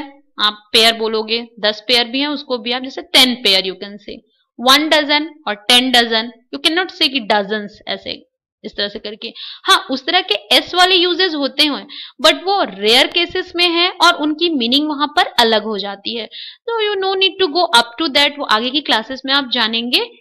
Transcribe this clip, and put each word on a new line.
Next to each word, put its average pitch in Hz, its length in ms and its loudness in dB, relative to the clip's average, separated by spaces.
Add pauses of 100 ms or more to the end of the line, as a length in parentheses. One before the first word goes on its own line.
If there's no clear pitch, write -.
(400)
आप 208 220 -2 (100)
पेयर 226 260 4
बोलोगे, 220 480 -2 (140)
दस 208 280 0
पेयर 240 200 2
भी 262 120 -2
हैं, 294 80 0
उसको 277 300 -4
भी 226 140 -6
आप 254 100 -4
जैसे 269 200 -10
टेन 254 320 2
पेयर 190 300 2
you 185 180 -6
can 202 220 -12
say। - 120 -16 (420)
One 277 340 2
dozen 302 340 2 (220)
और 208 60 -2 (140)
टेन 247 240 4
dozen, 233 380 2 (240)
you 277 120 -10
cannot 339 320 -2
say 311 100 2
कि 262 120 -4 (120)
dozens 208 460 -2 (100)
ऐसे, - 240 -8 (520)
इस - 120 -14
तरह 202 120 -4
से 226 100 -12
करके। 214 340 -12 (360)
हाँ, 381 100 4 (120)
उस 262 160 -4
तरह 349 140 2
के 381 140 -2 (220)
एस 320 180 -2
वाले 370 200 6
यूजेस 349 400 2
होते 285 300 0
हैं, 220 220 -2 (380)
but 330 220 4
वो 392 160 2
रेयर 220 440 2
केसेस 349 500 -4
में 349 120 2
है 339 200 2 (160)
और 339 180 6
उनकी 311 260 0
मीनिंग 277 400 0
वहां 294 180 -2 (100)
पर 359 100 4 (140)
अलग 220 240 4
हो 214 140 -4
जाती 202 380 -8
है। 226 120 -8 (420)
So 466 140 -2
you 415 180 0
no 381 100 0 (100)
need 381 200 2
to 339 140 2
go 359 100 2 (140)
up - 120 0 (100)
to 330 140 0
that, 285 220 2
वो 285 60 -6
आगे 226 260 0
की 294 100 0
क्लासेस 262 460 -2
में 269 80 -2
आप 277 180 0
जानेंगे। 240 520 0 (160)